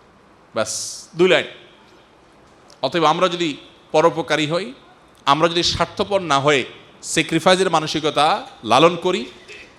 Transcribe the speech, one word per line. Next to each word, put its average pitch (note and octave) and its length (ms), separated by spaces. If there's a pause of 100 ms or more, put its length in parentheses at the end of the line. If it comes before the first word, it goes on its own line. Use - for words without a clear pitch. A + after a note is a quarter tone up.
(560)
ব্যাস, - 480 (120)
দুই F3+ 140
লাইন। D3+ 160 (1400)
অতএব D#3+ 220
আমরা E3+ 240
যদি E3+ 300 (340)
পরোপকারী D#3 560
হই, F#3 260 (520)
আমরা D3+ 220
যদি E3+ 160
স্বার্থপর F#3+ 580
না D3 180
হয়ে C#3 260 (360)
স্যাক্রিফাইসের F3+ 680
মানসিকতা D#3 800 (160)
লালন C#3+ 320
করি, F#3 300 (540)